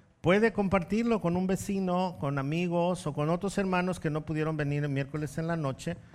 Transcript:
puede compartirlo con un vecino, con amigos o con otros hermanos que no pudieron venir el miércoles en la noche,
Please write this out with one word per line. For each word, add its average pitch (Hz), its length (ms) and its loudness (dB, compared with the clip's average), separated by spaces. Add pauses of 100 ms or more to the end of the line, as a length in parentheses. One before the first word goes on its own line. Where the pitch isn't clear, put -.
(220)
puede 208 300 6
compartirlo 208 680 2
con 170 160 0
un 185 100 0
vecino, 185 720 0
con 143 200 0
amigos 170 680 0
o 143 60 -2
con 151 160 0
otros 180 280 -2
hermanos 185 420 0
que 165 100 -2
no 151 160 -2
pudieron 156 320 -2
venir 143 260 0
el 147 60 0
miércoles 143 480 -4
en 165 100 -2
la 170 80 -2
noche, 156 420 -4 (180)